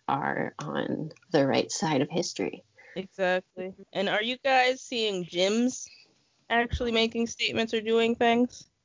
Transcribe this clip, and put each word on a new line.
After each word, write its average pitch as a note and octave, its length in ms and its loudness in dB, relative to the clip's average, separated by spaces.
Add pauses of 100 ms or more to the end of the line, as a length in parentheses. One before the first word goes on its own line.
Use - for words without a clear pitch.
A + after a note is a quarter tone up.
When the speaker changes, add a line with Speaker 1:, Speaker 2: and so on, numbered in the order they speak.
Speaker 1:
are - 500 -2
on - 540 -6 (180)
the C#3 160 4
right C3 240 2
side D#3 300 0
of D3 100 0
history. - 540 -4 (320)
Speaker 2:
Exactly. F#3 800 -4 (180)
And G3 160 -2
are G3 140 0
you A#3+ 200 -2
guys B3+ 380 4
seeing G#3+ 460 -4
gyms G#3 600 0 (600)
actually A#3+ 420 0
making A3+ 380 2
statements A3+ 460 -2
or A3+ 80 0
doing A3+ 340 2
things? A#3+ 480 2 (200)